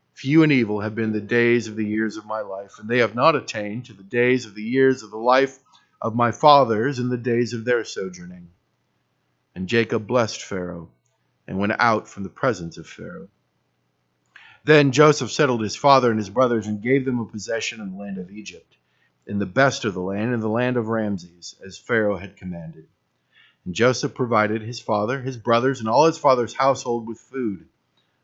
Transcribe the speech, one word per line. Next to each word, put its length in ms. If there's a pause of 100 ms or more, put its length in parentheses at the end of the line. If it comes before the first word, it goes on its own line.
(140)
Few 300
and 80
evil 280
have 140
been 180
the 80
days 480
of 80
the 100
years 320
of 80
my 160
life, 380
and 80
they 120
have 160
not 200
attained 500
to 80
the 100
days 420
of 80
the 100
years 380
of 80
the 80
life 420 (400)
of 160
my 160
fathers 680
in 100
the 80
days 360
of 120
their 180
sojourning." 640 (1080)
And 120
Jacob 380
blessed 380
Pharaoh 460 (580)
and 100
went 220
out 280
from 160
the 60
presence 480
of 80
Pharaoh. 420 (1400)
Then 280
Joseph 400
settled 300
his 140
father 360
and 80
his 100
brothers 380
and 140
gave 240
them 140
a 60
possession 560
in 100
the 60
land 220
of 120
Egypt, 460 (480)
in 140
the 60
best 380
of 120
the 60
land, 320
in 80
the 60
land 300
of 120
Ramses, 680 (100)
as 120
Pharaoh 400
had 200
commanded. 500 (800)
And 80
Joseph 400
provided 480
his 180
father, 400
his 180
brothers, 420
and 100
all 160
his 140
father's 340
household 540
with 120
food, 480 (560)